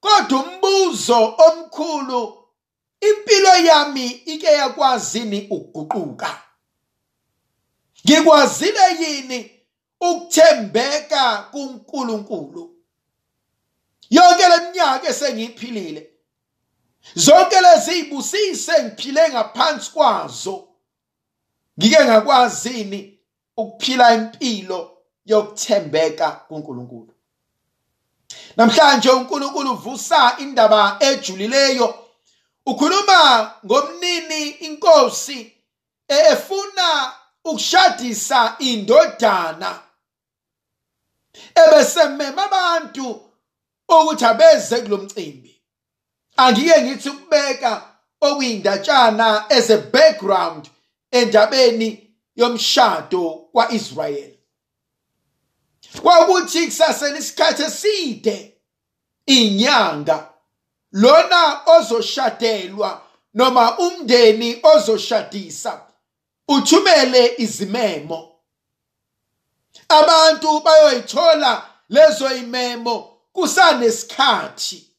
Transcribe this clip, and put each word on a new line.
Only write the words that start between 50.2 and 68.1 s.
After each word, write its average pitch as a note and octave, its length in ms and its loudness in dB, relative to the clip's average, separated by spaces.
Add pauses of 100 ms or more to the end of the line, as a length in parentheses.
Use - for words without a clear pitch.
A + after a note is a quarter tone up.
endabeni A3+ 1000 0 (260)
yomshado G#3+ 920 -2 (220)
kwa-Israyeli. G#3+ 840 -6 (1600)
Kwakuthi E4 640 2
kusasele C#4+ 520 -4
isikhathi D4 440 -4
eside, D#4 920 -6 (720)
inyanga, G#3 1000 0 (640)
lona D#4 760 2
ozoshadelwa A3 1400 -2 (320)
noma B3 440 2
umndeni A#3 840 0
ozoshadisa G#3 1200 -2 (640)
uthumele C#4 920 2
izimemo. F#3+ 920 -8 (1600)